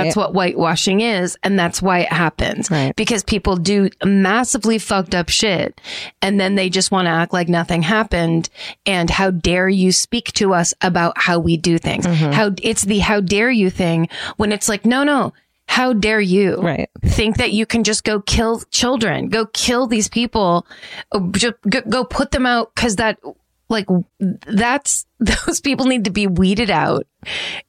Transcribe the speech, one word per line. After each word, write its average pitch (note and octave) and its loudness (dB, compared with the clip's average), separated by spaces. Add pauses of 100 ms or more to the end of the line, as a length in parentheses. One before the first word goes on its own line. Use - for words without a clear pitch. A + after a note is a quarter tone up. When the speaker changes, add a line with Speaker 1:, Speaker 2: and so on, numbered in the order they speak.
Speaker 1:
That's E3 0
what G3+ -2
whitewashing F3+ 0
is. G3 -2
And G3 2
that's E3+ 0
why F#3 2
it E3+ 0
happens. D#3+ -2
Speaker 2:
Right. C3+ 0
Speaker 1:
Because A3 -2
people G3 0
do G3 2 (140)
massively G3+ 2
fucked G3 -2
up F3 -2
shit. - -2 (420)
And G3 0
then F#3+ 2
they F#3+ 2
just F#3 -2
wanna F#3 2
act E3 0
like F3 0
nothing E3+ 0
happened. E3+ 0 (360)
And F3 0
how F#3+ 0
dare F3+ 0
you F#3 4
speak - -2
to G3 2
us E3+ 0
about F3 0
how E3+ 2
we E3 2
do E3 2
things? - -2
Speaker 2:
Mm-hmm. D#3 2
Speaker 1:
How, G#3 2 (100)
it's A3+ -2
the G3+ 0
"how G#3 2
dare G3+ 2
you" G#3 2
thing E3 0 (280)
when G#3 0
it's G#3 -2
like, - -2
"No, B3 2
no. C#4+ 0 (340)
How B3+ 0
dare G#3+ 2
you F#3+ 2
Speaker 2:
Right. F3 -2 (160)
Speaker 1:
think A3 2
that B3 0
you G#3+ 0
can A#3 0
just G#3+ -2
go G#3+ 0
kill A3+ 0 (100)
children, G#3+ -2
go A3 -2
kill B3 -2
these G#3+ -2
people, G3+ 0 (460)
uh, G#3 -2 (120)
ju-, A3 0 (160)
go, B3+ 0
go B3 0
put C#4 -4
them B3+ 0
out?" A#3+ 0
'Cause A#3 -2
that, A3 0 (500)
like, G#3+ -2 (640)
that's, A#3+ 0
<laughs> - -10
those A3+ -2
people C4 0
need B3+ 0
to G#3 -2
be G3+ 0
weeded F#3+ 2
out, D#3 0 (640)